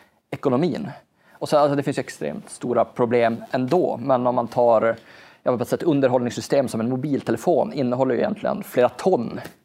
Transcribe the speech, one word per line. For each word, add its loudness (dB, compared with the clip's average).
ekonomin. -2
Och -10
så, 2
alltså, 4
det 0
finns -4
ju -2
extremt -8
stora 0
problem 0
ändå, 0
men 0
om 2
man -2
tar, 4
ja, 2
på -2
ett -4
sätt -2
underhållningssystem 2
som -4
en -2
mobiltelefon 0
innehåller 0
ju 0
egentligen -2
flera 2
ton -2